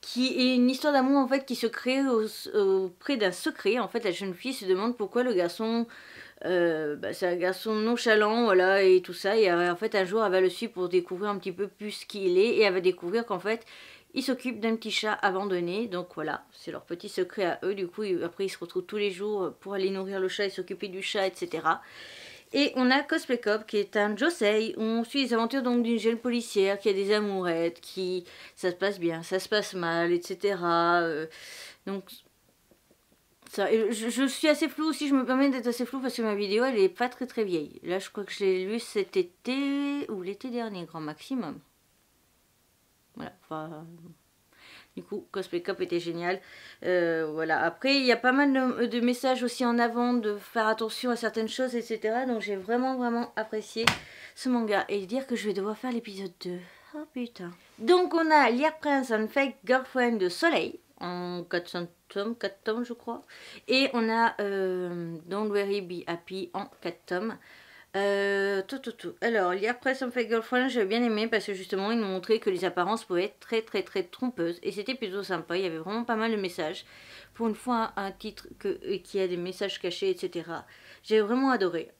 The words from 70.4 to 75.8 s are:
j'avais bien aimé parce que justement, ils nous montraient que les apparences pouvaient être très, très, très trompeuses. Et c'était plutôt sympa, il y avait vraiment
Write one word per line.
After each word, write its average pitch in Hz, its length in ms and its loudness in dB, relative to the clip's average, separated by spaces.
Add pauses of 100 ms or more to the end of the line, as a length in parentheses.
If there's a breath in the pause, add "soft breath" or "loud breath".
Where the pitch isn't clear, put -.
j'avais 233 180 2
bien 226 160 2
aimé 220 240 2
parce 220 200 0
que 202 80 -4
justement, 190 360 -2
ils 233 80 0
nous 220 80 0
montraient 190 320 2
que 214 120 0
les 180 140 0
apparences 180 400 0
pouvaient 180 200 0
être - 160 -8
très, 220 220 -2
très, 202 200 -4
très - 200 -4
trompeuses. 175 600 -4
Et 196 100 -4
c'était 208 220 -4
plutôt 202 280 -4
sympa, 175 340 -4
il 190 80 0
y - 20 0
avait 165 120 -4
vraiment 208 260 -4